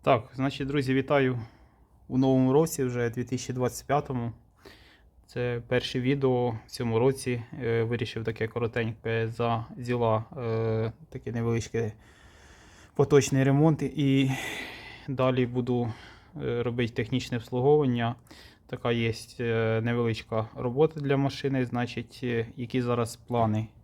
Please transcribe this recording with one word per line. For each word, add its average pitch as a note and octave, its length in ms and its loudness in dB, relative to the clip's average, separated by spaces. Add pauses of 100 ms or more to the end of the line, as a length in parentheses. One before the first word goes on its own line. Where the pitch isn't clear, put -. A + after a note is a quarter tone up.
Так, B2 260 4
значить, C3+ 340 -4
друзі, C3+ 260 0
вітаю C3+ 440 2 (720)
у B2+ 100 0
новому C3 340 4
році, D3+ 320 2
вже A#2+ 260 -2
дві A#2+ 140 -6
тисячі B2 300 -6
двадцять B2 320 -4
п'ятому. C3 460 -2 (920)
Це A#2+ 420 -4
перше B2 320 0
відео B2+ 500 2 (160)
в - 40 -20
цьому A2+ 280 -2
році. B2+ 440 0 (200)
Е, A#2 200 0
вирішив A2+ 420 -4
таке A2+ 240 -4
коротеньке A2+ 800 -2
за A#2 380 -2 (100)
Зіла, A#2 480 0 (120)
е, A2+ 560 -2 (180)
такий B2+ 220 -10
невеличкий A#2 600 -2 (1000)
поточний C3+ 500 6
ремонт. D3 380 4
І C3+ 480 2 (760)
далі B2+ 380 2
буду, A#2+ 460 -2 (500)
е, A#2+ 200 -2
робити A#2+ 320 -2
технічне B2 420 -2
обслуговування. B2 800 2 (520)
Така B2 260 -2
є, A#2 200 0 (280)
е, A2+ 440 0
невеличка A#2 720 -2
робота C3 440 0
для C#3 160 0
машини. C3+ 500 0
Значить, A#2+ 560 -6
е, A#2 240 -2 (100)
які B2 260 -2
зараз A#2+ 340 0
плани? A2 520 0 (160)